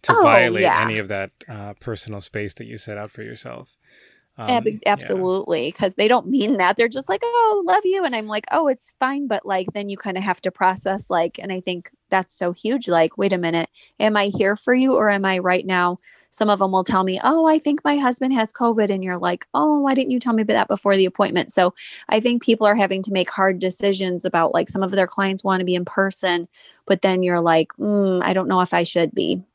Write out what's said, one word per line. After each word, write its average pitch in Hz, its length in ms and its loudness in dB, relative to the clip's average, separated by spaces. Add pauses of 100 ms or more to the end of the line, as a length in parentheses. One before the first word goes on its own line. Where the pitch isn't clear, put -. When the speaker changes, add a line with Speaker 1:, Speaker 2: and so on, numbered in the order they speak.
Speaker 1:
to - 100 -4
Speaker 2:
Oh, 453 100 2
Speaker 1:
violate - 400 4
Speaker 2:
yeah. - 180 2
Speaker 1:
any 107 180 -2
of 101 100 -8
that, 98 220 -8 (180)
uh, 104 320 -14
personal 104 400 -10
space 104 340 -10
that 117 120 -18
you 113 100 -16
set 107 220 -14
out 104 140 -12
for 113 100 -18
yourself. 120 540 -16 (600)
Speaker 2:
Ab-, 226 280 -2
Speaker 1:
Um, - 0 -
yeah. 214 260 -2
Speaker 2:
absolutely, 185 800 -2
'cause 190 220 -2
they 208 140 2
don't 240 180 2
mean 240 320 0
that. 185 180 2
They're 233 120 2
just 254 200 -8
like, 392 160 -2
"Oh, 466 420 2
love 381 200 2
you." 381 180 0
And 254 100 -2
I'm 220 120 -4
like, 214 240 -4
"Oh, 302 180 2
it's - 320 -4
fine." 277 280 -2
But, 214 180 -4
like, 185 260 -2
then 202 160 -6
you 196 80 -8
kinda 190 240 -6
have 190 220 -2
to 185 80 -2
process, 190 580 -2
like, 170 300 0
and 196 120 -10
I 185 100 -6
think 180 300 -8 (200)
that's 190 260 -2
so 175 160 -4
huge. 240 340 -4
Like, 165 300 2
"Wait 196 160 0
a 180 60 0
minute, 170 320 -2 (280)
am 214 160 2
I 202 120 2
here 202 280 0
for 247 200 0
you 262 180 4
or 214 160 4
am 196 160 2
I 190 140 2
right 180 260 0
now?" 180 320 0 (320)
Some 214 220 0
of 196 100 2
'em 196 120 2
will 185 120 2
tell 185 180 2
me, 185 220 -2
"Oh, 320 220 4
I 311 120 4
think 294 240 -2
my 294 140 0
husband 262 380 0
has 220 180 0
covid." 226 380 0
And 190 120 -2
you're 180 140 -4
like, 175 380 -4
"Oh, 294 260 2
why 277 140 2
didn't 269 160 0
you 254 100 0
tell 233 140 -2
me 220 80 2
that 214 260 2
before 202 280 0
the 190 100 4
appointment?" 180 440 -2
So 185 220 2 (380)
I 220 100 2
think 240 220 0
people 226 240 2
are 208 80 6
having 196 300 0
to 202 80 -6
make 185 180 0
hard 190 280 0
decisions 185 680 -2
about, 165 260 2
like, - 160 0
some 190 140 -2
of 185 80 -2
their 190 160 2
clients 196 380 -2
wanna 190 200 0
be 180 100 0
in 175 120 -2
person, 185 600 -2 (380)
but 190 160 0
then 185 220 2
you're 175 180 2
like, 165 280 4 (100)
"Mm, 196 440 0
I 185 120 0
don't 185 140 0
know 185 120 2
if 180 140 0
I 175 80 2
should 170 320 0
be." 92 260 -2 (140)